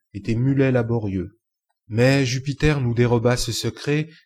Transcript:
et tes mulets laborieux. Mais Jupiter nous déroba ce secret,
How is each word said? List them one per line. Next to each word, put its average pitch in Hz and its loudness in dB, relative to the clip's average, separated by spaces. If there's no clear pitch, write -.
et 101 -12
tes 113 -2
mulets 135 2
laborieux. 110 -2
Mais 131 2
Jupiter 135 -2
nous 120 -2
déroba 120 2
ce - -4
secret, 147 -4